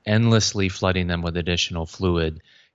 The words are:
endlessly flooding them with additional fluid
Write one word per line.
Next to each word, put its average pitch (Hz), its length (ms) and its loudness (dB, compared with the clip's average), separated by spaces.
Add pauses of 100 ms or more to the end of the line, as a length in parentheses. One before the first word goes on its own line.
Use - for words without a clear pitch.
endlessly 107 640 2
flooding 92 400 -2
them 85 120 -2
with 85 160 -4
additional 85 500 -2
fluid 82 540 -2 (340)